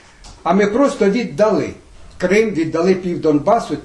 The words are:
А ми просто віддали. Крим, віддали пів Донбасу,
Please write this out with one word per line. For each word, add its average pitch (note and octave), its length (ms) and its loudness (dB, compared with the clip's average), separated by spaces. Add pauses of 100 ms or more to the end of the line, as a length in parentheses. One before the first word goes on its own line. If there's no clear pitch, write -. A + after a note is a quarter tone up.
(440)
А E3 100 0
ми G3+ 140 2
просто A3 420 0
віддали. F#3 600 0 (480)
Крим, G#3 320 2
віддали E3 460 0
пів F3 260 -6
Донбасу, D#3 640 0